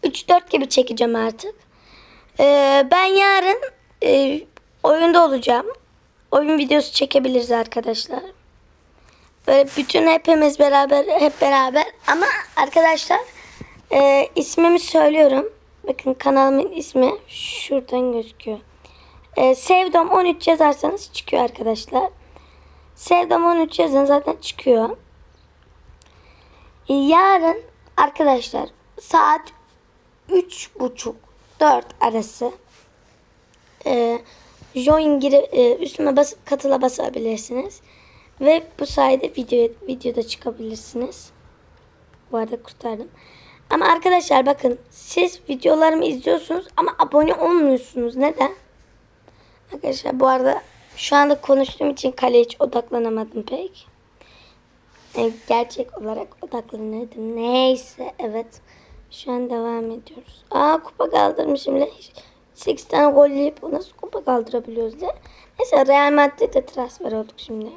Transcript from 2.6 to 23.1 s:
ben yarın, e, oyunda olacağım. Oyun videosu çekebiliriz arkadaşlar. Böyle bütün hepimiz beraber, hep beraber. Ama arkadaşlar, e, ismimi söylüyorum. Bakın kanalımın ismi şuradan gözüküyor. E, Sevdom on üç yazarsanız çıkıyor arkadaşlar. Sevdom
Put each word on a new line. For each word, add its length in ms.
ben 140
yarın, 560
e, 380
oyunda 420
olacağım. 420
Oyun 280
videosu 340
çekebiliriz 580
arkadaşlar. 720
Böyle 300
bütün 300
hepimiz 520
beraber, 640
hep 200
beraber. 440
Ama 200
arkadaşlar, 640
e, 420
ismimi 460
söylüyorum. 720
Bakın 260
kanalımın 580
ismi 380
şuradan 840
gözüküyor. 460
E, 180
Sevdom 560
on 140
üç 240
yazarsanız 640
çıkıyor 300
arkadaşlar. 680
Sevdom 500